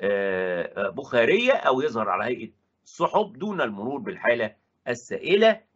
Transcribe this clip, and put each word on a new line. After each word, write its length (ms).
آه، 840
آه، 20
بخارية 640
أو 280
يظهر 280
على 160
هيئة 260
سحب 500
دون 280
المرور 380
بالحالة 560
السائلة، 720